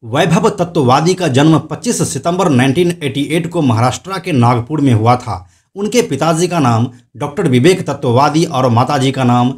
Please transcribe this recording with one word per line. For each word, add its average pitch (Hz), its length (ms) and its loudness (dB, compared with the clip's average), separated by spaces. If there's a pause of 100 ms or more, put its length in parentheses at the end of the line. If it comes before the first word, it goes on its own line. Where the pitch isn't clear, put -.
वैभव 165 480 2
तत्ववादी 160 640 0
का 180 140 -2
जन्म 147 320 4
पच्चीस - 440 -6
सितंबर 180 440 -2
नाइनटीन 139 420 2 (120)
एटी 131 240 -4
एट 165 200 -2
को 170 160 -4
महाराष्ट्र 123 560 -2
के 175 160 -8
नागपुर 123 460 0
में 139 120 2
हुआ 113 240 2
था। 110 200 -8 (400)
उनके 208 280 -2
पिताजी 160 440 -2
का 175 120 -2
नाम 117 280 0 (280)
डॉक्टर 147 320 -4
विवेक 143 380 2
तत्ववादी 147 580 0
और 135 260 -2
माताजी 131 420 2
का 131 120 -4
नाम 123 340 2